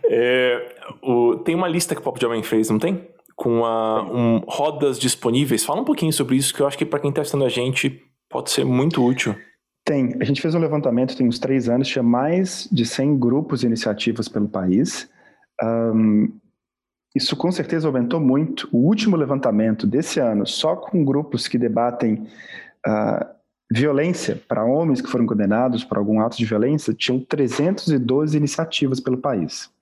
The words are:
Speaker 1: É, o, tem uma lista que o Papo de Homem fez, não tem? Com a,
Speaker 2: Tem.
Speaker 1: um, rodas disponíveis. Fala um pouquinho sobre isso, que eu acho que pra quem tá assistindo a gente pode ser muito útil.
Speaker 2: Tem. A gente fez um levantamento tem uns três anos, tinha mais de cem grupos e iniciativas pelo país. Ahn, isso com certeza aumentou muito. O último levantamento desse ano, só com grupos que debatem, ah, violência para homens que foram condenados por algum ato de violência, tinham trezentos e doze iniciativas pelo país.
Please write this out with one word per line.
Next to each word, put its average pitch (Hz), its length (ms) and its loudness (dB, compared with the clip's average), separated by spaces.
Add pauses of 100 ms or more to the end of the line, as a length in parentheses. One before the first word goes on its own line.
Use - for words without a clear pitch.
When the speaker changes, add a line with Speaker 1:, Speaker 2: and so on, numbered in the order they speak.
Speaker 1:
É, 123 680 2 (260)
o, 120 360 4
tem 165 180 -2
uma 180 120 0
lista 170 280 -2
que - 60 -12
o - 20 -16
Papo 131 160 -4
de 127 60 2
Homem 117 180 -2
fez, 110 260 0
não 107 100 2
tem? 180 280 -2 (280)
Com 117 300 0
a, 110 400 0
Speaker 2:
Tem. 92 100 -8
Speaker 1:
um, 117 300 2
rodas 143 540 -2
disponíveis. 127 640 0
Fala 165 180 -2
um 269 40 -4
pouquinho 170 260 0
sobre 131 240 0
isso, 135 180 0
que - 80 -2
eu 139 60 4
acho 139 100 -4
que - 80 -2
pra - 140 -2
quem 143 120 -2
tá 151 100 -2
assistindo 143 240 0
a 123 40 2
gente 131 520 -2 (280)
pode - 220 -6
ser - 140 0
muito 135 380 2
útil. 123 320 0 (480)
Speaker 2:
Tem. 127 380 0
A - 20 0
gente 139 180 0
fez 160 120 0
um 175 60 2
levantamento 135 580 0
tem 127 100 2
uns 117 120 0
três 131 280 0
anos, 123 200 2
tinha 127 160 -2
mais 151 680 0
de 120 140 2
cem 139 320 0
grupos 127 460 0
e - 20 0
iniciativas 113 600 -2
pelo 104 200 -2
país. 95 600 0 (520)
Ahn, 113 680 2 (880)
isso - 200 0
com 175 160 -2
certeza 160 360 -2
aumentou 131 320 0
muito. 143 520 0
O 117 60 2
último 196 400 4
levantamento 117 680 0
desse 131 320 0
ano, 110 260 2
só 160 300 -2
com 180 280 0
grupos 139 440 -2
que 127 100 -2
debatem, 117 680 0 (580)
ah, 107 500 -2 (360)
violência 147 760 0
para 113 180 -2
homens 139 360 2
que - 80 -8
foram 120 160 0
condenados 110 580 0
por 104 140 -4
algum 107 220 2
ato 113 180 0
de 120 80 0
violência, 113 480 0
tinham 127 260 -2
trezentos 143 680 -2
e 151 100 2
doze 143 400 0
iniciativas 147 640 0
pelo 127 180 -2
país. 117 520 -4 (120)